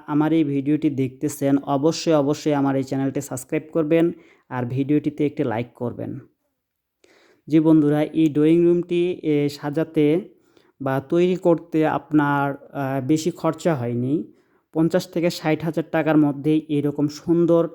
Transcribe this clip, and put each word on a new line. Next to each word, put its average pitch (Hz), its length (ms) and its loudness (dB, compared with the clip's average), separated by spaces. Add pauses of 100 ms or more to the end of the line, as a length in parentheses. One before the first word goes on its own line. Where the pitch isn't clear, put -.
আমার 151 260 0
এই 160 120 2
ভিডিওটি 143 460 0
দেখতেছেন 139 680 -2
অবশ্যই, 147 540 0
অবশ্যই 147 400 0
আমার 139 240 0
এই 135 80 -2
চ্যানেলটি 135 360 -4
সাবস্ক্রাইব 139 420 -6 (100)
করবেন 165 400 2 (360)
আর 127 160 -4
ভিডিওটিতে 143 600 -2
একটি 143 180 -4
লাইক 120 300 -2
করবেন। 117 440 -8 (1300)
জি 156 120 4
বন্ধুরা, 151 420 4
এই 160 260 2
ড্রয়িং 160 380 4
রুমটি, 175 560 0
এ, 147 260 0
সাজাতে 151 720 0 (640)
বা 135 180 -2
তৈরি 175 360 0
করতে 156 500 2
আপনার, 143 720 0 (160)
আ, 135 280 -4
বেশি 156 300 0
খরচা 160 440 -2
হয়নি। 123 580 -4 (400)
পঞ্চাশ 165 360 0
থেকে 170 220 -2
ষাট 156 340 -2
হাজার 160 280 -4
টাকার 156 260 2
মধ্যেই 151 500 0
এরকম 143 400 -2
সুন্দর 170 680 2